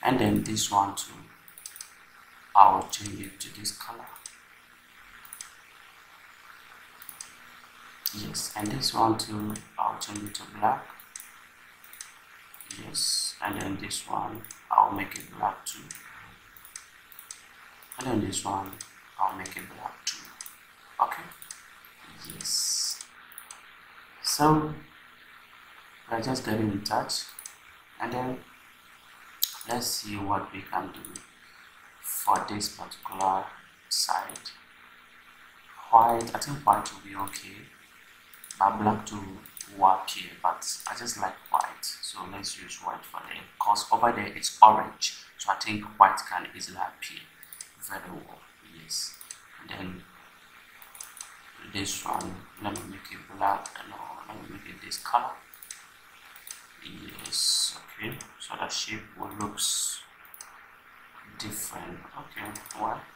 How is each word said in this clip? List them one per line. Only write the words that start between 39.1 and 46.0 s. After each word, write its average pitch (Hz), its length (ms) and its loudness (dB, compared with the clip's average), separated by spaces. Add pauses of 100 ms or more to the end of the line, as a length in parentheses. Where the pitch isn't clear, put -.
will 95 80 6
appear, 95 460 4 (120)
but - 460 0
I - 80 -4
just 120 220 -6
like 98 160 -2 (140)
white. - 340 0
So - 360 -8 (120)
let's 98 300 -8
use 90 160 -10
white - 280 -6
for - 220 -10
there. - 160 -10 (160)
'Cause - 320 4
over 117 200 6
there 101 160 -2
it's - 340 -4
orange. - 640 8 (120)
So - 140 -2
I 95 40 6
think 104 300 -4 (140)
white 95 200 12 (100)